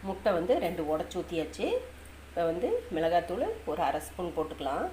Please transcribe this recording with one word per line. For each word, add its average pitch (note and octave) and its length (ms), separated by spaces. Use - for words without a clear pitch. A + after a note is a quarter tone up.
முட்டை F#3+ 300
வந்து F#3 160
ரெண்டு E3+ 180
உடைச்சு D#3+ 280
ஊத்தியாச்சு. E3+ 460
இப்போ E3+ 200
வந்து F3 200
மிளகாத்தூள் E3+ 480
ஒரு E3 180
அரை D3+ 180
ஸ்பூன் F3 320
போட்டுக்கலாம். D#3 540